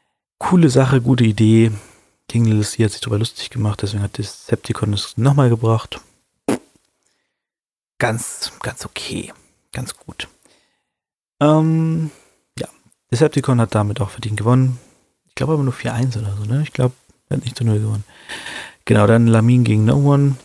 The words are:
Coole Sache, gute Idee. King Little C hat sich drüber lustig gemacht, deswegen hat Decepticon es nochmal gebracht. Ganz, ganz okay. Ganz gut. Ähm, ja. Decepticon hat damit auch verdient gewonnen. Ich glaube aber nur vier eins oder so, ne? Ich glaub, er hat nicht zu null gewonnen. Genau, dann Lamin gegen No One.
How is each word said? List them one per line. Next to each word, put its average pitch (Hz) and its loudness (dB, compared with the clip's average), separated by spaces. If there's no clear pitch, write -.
Coole 170 4
Sache, 131 2
gute 123 2
Idee. 110 4
King 120 0
Little 107 2
C - -2
hat 104 0
sich - -14
drüber 110 -4
lustig - -6
gemacht, 107 -4
deswegen 101 -4
hat - -8
Decepticon - -6
es - -8
nochmal 135 2
gebracht. 113 -2
Ganz, - -6
ganz - -10
okay. - -12
Ganz - -12
gut. - -16
Ähm, 160 2
ja. - -10
Decepticon 127 0
hat 113 0
damit 104 -2
auch 98 -6
verdient 107 -8
gewonnen. 123 2
Ich - -20
glaube 139 -2
aber 147 0
nur 127 -2
vier - -6
eins 117 -2
oder 104 -6
so, 104 -6
ne? 123 -2
Ich - -10
glaub, 123 0
er 139 -4
hat 127 -6
nicht - -10
zu 123 -4
null 110 2
gewonnen. 107 -4
Genau, 107 4
dann 117 6
Lamin 117 6
gegen 110 4
No 127 4
One. 139 4